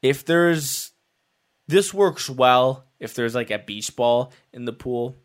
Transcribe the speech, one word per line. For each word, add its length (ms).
If 240
there's, 640
this 260
works 360
well 560
if 140
there's, 200
like, 180
a 60
beach 380
ball 380
in 140
the 80
pool. 520